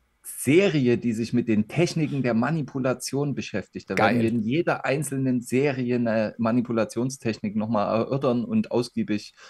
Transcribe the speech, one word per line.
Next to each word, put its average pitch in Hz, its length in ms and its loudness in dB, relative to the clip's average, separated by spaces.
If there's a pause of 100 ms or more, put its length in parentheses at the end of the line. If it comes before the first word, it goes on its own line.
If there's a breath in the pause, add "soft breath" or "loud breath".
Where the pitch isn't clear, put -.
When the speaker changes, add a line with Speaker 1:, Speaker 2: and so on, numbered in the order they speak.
(220)
Speaker 1:
Serie, 147 800 2
die 117 140 -2
sich 113 200 -4
mit 120 140 2
den 107 200 2
Techniken 151 540 0
der 123 140 0
Manipulation 135 960 -2
beschäftigt. - 560 -8
Da 95 80 -2
werden 107 200 4
Speaker 2:
Geil. 117 40 2
Speaker 1:
wir 113 80 2
in 117 140 0
jeder 147 420 -2
einzelnen 135 560 0
Serie 127 540 0
eine 113 420 0
Manipulationstechnik 113 1200 -2
noch 107 140 -2
mal 104 160 2
erörtern 120 580 0
und 110 260 0
ausgiebig 107 640 -2 (160 soft breath)